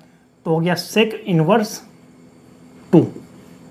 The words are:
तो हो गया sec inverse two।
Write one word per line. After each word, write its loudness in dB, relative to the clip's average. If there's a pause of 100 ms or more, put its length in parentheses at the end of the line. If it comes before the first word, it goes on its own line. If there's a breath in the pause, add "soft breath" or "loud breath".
(460 soft breath)
तो -2
हो 0
गया -2
sec -2 (160)
inverse 0 (1120)
two। 6 (640)